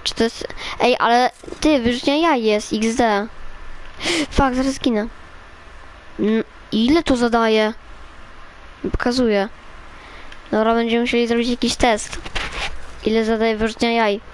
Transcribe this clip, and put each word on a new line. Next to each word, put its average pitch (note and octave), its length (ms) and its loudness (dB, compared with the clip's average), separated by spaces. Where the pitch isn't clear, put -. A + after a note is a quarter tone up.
Czy - 120 -6
to - 80 2
jest... - 240 -4
Ej, B3 200 4
ale A#3+ 300 4
ty, D4 220 4
wyrzutnia B3 340 0
jaj D4+ 280 2
jest, G#3+ 300 2
X A3+ 220 0
D. A3 320 2
Fuck, C4+ 240 2
zaraz C4 200 0
zginę. A3+ 340 0
N-, G#3+ 240 2
ile B3 320 4
to C4+ 120 4
zadaje? A3+ 580 4
Nie - 80 -2
pokazuje. A3+ 580 2
Dobra, A3 220 4
będziemy A#3 280 2
musieli A#3+ 260 2
zrobić A#3 220 2
jakiś A#3+ 260 0
test. A3+ 420 2
Ile A3 200 2
zadaje A3 320 2
wyrzutnia A3 340 0
jaj? A3+ 300 2